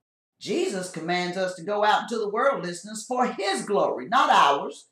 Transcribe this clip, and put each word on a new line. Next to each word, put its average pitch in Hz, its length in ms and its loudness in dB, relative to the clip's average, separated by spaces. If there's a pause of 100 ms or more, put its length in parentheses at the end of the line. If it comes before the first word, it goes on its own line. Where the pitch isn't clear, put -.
(400)
Jesus 208 500 -2
commands 180 460 -4
us 185 180 -2
to 170 80 -16
go 208 220 0
out 208 180 4
into 226 160 -6
the 208 100 -4
world, 220 360 0
listeners, 202 420 -10
for 247 200 0
his 339 380 -2
glory, 160 440 0
not 277 220 4
ours. 143 600 2